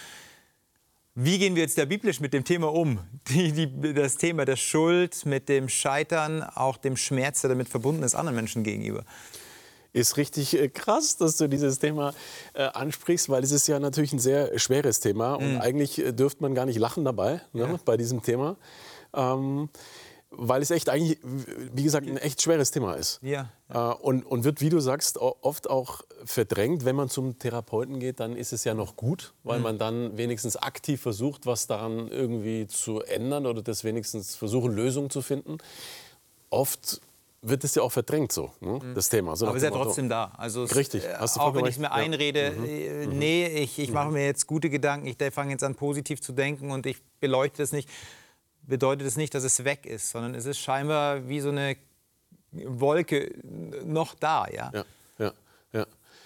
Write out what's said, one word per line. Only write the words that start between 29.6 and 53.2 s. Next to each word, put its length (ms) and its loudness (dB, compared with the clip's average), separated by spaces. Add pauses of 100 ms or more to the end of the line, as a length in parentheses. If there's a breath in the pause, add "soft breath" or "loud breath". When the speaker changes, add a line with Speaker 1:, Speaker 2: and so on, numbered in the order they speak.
Speaker 2:
man 160 -2
dann 380 -2
wenigstens 400 -2
aktiv 440 -4
versucht, 460 -2
was 200 -2
daran 420 -4
irgendwie 580 -2
zu 340 -4
ändern 460 -2
oder 160 -2
das 220 -6
wenigstens 500 -4
versuchen, 400 0
Lösungen 360 0
zu 120 -4
finden. 360 -4 (920 loud breath)
Oft 500 0 (440)
wird 200 0
es 100 0
ja 80 6
auch 100 2
verdrängt 380 0
so, 300 -4
ne, 220 -4
Speaker 1:
Mhm. 120 -10
Speaker 2:
das 140 0
Thema. 280 2
So 100 0
Speaker 1:
Aber 60 0
Speaker 2:
nach 40 -2
Speaker 1:
ist 80 2
ja 60 2
Speaker 2:
dem 40 -4
Motto 120 0
Speaker 1:
trotzdem 220 0
da. 280 -2
Also 260 -6
es, 140 0
Speaker 2:
Richtig, 280 0
Speaker 1:
äh, 140 -6
Speaker 2:
hast 180 0
du 40 -2
Speaker 1:
auch 40 4
Speaker 2:
vollkommen 200 2
Speaker 1:
wenn 60 2
ich 80 -6
Speaker 2:
recht. 20 -8
Speaker 1:
mir 60 -2
Speaker 2:
Ja. 60 -2
Speaker 1:
einrede, 600 0
Speaker 2:
Mhm. 120 -4
Speaker 1:
äh, 420 -6
Speaker 2:
Mhm. 120 -2
Speaker 1:
„Nee, 300 4
ich, 320 -2
ich 120 -2
mache 160 0
Speaker 2:
Mhm. 60 0
Speaker 1:
mir 120 2
jetzt 200 0
gute 240 0
Gedanken, 380 0
ich 80 -8
de-, 160 0
fange 180 -2
jetzt 140 -4
an, 100 -2
positiv 460 -4
zu 120 -10
denken 380 -2
und 160 -4
ich 160 -6 (160)
beleuchte 440 2
das 100 0
nicht“, 160 -4 (720 loud breath)
bedeutet 440 2
es 100 -2
nicht, 180 -2
dass 100 -2
es 200 0
weg 220 -2
ist, 240 -6
sondern 240 -6
es 120 -8
ist 120 -4
scheinbar 680 0
wie 120 -4
so 100 0
eine 260 -2 (760)
Wolke 800 0 (500)